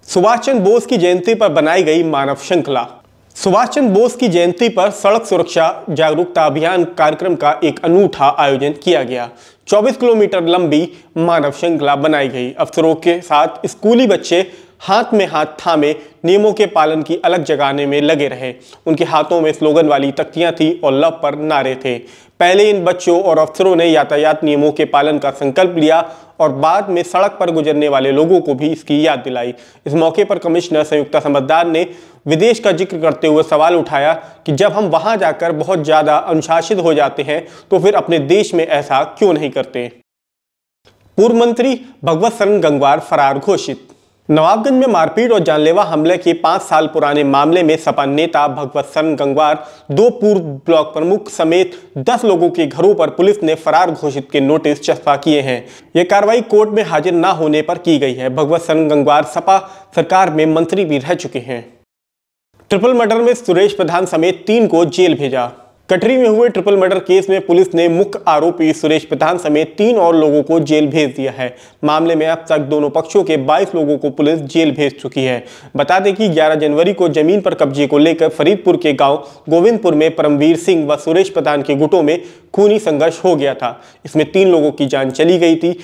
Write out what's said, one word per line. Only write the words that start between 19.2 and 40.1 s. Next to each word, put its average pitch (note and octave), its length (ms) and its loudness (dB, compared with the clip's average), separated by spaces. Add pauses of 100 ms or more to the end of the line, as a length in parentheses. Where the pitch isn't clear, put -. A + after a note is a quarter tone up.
में D#3 120 0
स्लोगन D#3 360 2
वाली C#3 240 0
तख्तियां D#3+ 400 -4
थी D#3+ 200 0 (120)
और C#3 80 2
लव D#3+ 300 0
पर C#3+ 140 -2
नारे C#3+ 380 -2
थे। B2+ 240 -6 (420)
पहले F#3+ 300 4
इन F#3+ 140 -2
बच्चों F3+ 380 0
और E3 160 2
अफसरों F3+ 380 0
ने E3+ 100 2
यातायात D3+ 580 0
नियमों D3 280 2
के D3+ 120 -2
पालन D3 340 0
का C#3 120 -4
संकल्प E3+ 480 0
लिया D#3+ 260 2 (360)
और D3+ 120 2
बाद E3+ 380 0
में F3 120 -2
सड़क F#3+ 380 -2
पर F3 100 -2
गुजरने D3+ 380 0
वाले C3+ 240 0
लोगों E3 280 4
को D3 140 -2
भी D3+ 140 -4
इसकी D#3 380 -2
याद C#3+ 120 0
दिलाई। B2 360 -6 (320)
इस C#3+ 80 -6
मौके E3 300 2
पर G3 140 -4
कमिश्नर D#3+ 460 -2
संयुक्ता D3+ 360 -2
समद्दार D3 460 0
ने E3 200 -2 (400)
विदेश G#3 320 2
का G3+ 140 0
जिक्र F3 280 -4
करते D#3+ 260 -2
हुए D3+ 160 4
सवाल D#3+ 340 2
उठाया D3 360 0 (340)
कि D#3 60 -2
जब F3+ 200 0
हम G#3 120 -2
वहां F3+ 340 -2
जाकर E3+ 340 -2
बहुत D3+ 320 -4
ज़्यादा D3+ 320 2
अनुशासित E3 640 -2
हो E3 160 2
जाते C#3+ 280 -2
हैं, D3+ 220 -4 (260)
तो F#3 80 2
फिर G3 160 2
अपने E3+ 240 0
देश F#3 360 0
में E3 120 0
ऐसा C#3+ 360 0 (160)
क्यों F#3+ 140 2
नहीं D3+ 180 -2
करते? B2 360 -6 (1300)